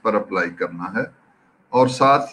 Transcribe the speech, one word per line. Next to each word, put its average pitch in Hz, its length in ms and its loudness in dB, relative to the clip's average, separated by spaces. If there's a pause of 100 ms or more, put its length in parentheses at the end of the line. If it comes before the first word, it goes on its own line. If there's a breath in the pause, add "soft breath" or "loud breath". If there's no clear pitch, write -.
पर 107 100 0
apply 92 320 -2
करना 87 540 -8
है, - 60 -4 (680)
और 123 160 4
साथ 139 440 2